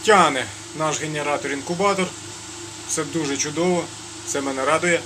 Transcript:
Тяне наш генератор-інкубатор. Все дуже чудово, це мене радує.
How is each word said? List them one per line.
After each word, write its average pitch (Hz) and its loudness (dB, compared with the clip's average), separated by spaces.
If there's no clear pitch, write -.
Тяне 156 8
наш 156 0
генератор-інкубатор. 151 0
Все 156 -2
дуже 143 -2
чудово, 165 0
це 143 -2
мене 135 -2
радує. 160 4